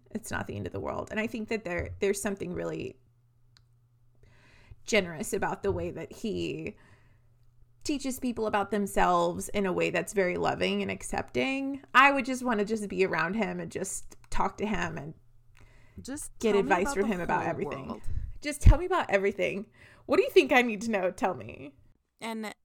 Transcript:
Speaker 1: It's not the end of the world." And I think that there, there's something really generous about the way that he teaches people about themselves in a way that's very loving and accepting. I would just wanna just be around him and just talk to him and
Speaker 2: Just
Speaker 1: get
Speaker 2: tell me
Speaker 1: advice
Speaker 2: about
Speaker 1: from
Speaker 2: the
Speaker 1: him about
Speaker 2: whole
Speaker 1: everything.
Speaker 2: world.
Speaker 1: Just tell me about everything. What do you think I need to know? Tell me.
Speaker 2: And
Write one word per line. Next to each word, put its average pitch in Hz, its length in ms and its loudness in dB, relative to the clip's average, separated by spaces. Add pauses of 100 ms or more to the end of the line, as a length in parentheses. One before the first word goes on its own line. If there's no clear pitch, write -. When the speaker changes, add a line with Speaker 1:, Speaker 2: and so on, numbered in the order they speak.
(160)
Speaker 1:
It's - 160 -10
not - 160 -4
the - 80 -8
end 101 100 -6
of - 60 -8
the 101 80 -6
world." - 320 -6
And 214 80 -4
I 226 80 -2
think 220 220 -8
that 220 120 -4
there, 175 280 -6 (100)
there's 202 200 0
something 196 320 -6
really 165 440 -6 (1900)
generous 185 480 -2
about 185 300 -2
the 196 100 0
way 175 200 -4
that 165 200 -10
he 165 640 -6 (1080)
teaches 269 340 -4
people 226 300 -2
about 202 240 0
themselves 185 800 2
in 202 160 2
a 180 60 0
way 170 180 2
that's 170 220 -2
very 180 240 2
loving 180 460 0
and 196 80 -4
accepting. 269 920 -4 (120)
I 269 160 10
would 277 140 2
just 254 180 -4
wanna 220 220 0
just 208 240 -4
be 185 180 2
around 170 280 0
him 180 260 -2
and 170 100 -8
just - 460 -8 (140)
talk - 280 2
to 202 80 -2
him 175 320 -2
and 147 160 -10 (840)
Speaker 2:
Just - 400 -10
Speaker 1:
get 214 140 2
Speaker 2:
tell 202 80 4
me - 80 2
Speaker 1:
advice 180 160 4
Speaker 2:
about 185 80 -2
Speaker 1:
from 190 160 0
Speaker 2:
the 196 40 2
Speaker 1:
him 175 60 -4
about 165 220 0
Speaker 2:
whole - 80 -2
Speaker 1:
everything. 143 380 -6
Speaker 2:
world. - 140 -10 (380)
Speaker 1:
Just 285 200 -6
tell - 180 12
me 359 80 -2
about 370 240 0
everything. 196 560 0 (400)
What 285 120 2
do 427 40 6
you 523 80 0
think 302 220 6
I 254 100 8
need 214 200 0
to 233 80 -4
know? 185 200 2
Tell 190 240 0
me. 117 380 -14 (480)
Speaker 2:
And 220 340 -8 (100)